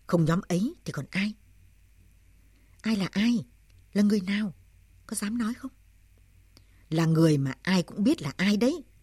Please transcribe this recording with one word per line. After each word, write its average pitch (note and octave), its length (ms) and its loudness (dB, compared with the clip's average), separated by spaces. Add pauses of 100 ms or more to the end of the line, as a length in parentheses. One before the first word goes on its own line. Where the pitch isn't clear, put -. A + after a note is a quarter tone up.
không E3+ 180 2
nhóm E3 240 2
ấy G#3 260 -2 (100)
thì C3+ 80 -8
còn C3+ 180 -10
ai?" G#3 240 -2 (1500)
"Ai A3 160 -2
là F#3+ 160 -2
ai? A3 340 0 (460)
Là G3+ 100 2
người G#3 180 4
nào? G3+ 340 -4 (520)
Có A3 100 -14
dám G#3+ 220 -4
nói A#3 160 -2
không?" C4 160 -14 (1200)
"Là D#3+ 160 0
người D#3+ 320 4
mà C3+ 240 -4
ai F3+ 200 2
cũng - 220 -6
biết D4+ 180 2
là C#3 140 -6
ai G#3 200 2
đấy, C4+ 280 0 (180)